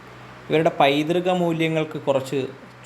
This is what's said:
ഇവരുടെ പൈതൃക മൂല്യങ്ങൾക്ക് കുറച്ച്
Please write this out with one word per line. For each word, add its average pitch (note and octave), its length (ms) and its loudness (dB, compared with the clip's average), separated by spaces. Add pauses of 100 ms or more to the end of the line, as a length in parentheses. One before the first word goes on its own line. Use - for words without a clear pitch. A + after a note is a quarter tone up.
(500)
ഇവരുടെ D#3+ 200 4 (100)
പൈതൃക D3+ 500 4
മൂല്യങ്ങൾക്ക് D#3+ 680 0
കുറച്ച് C3 480 -2 (400)